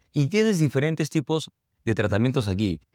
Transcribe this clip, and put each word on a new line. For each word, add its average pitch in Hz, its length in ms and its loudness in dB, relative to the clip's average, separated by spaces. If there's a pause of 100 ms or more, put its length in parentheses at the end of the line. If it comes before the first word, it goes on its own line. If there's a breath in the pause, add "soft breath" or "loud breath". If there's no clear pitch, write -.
(120)
Y 143 160 0
tienes 208 300 2
diferentes 151 520 0
tipos 156 400 -2 (340)
de 113 100 0
tratamientos 107 540 0
aquí. 95 320 -2 (140)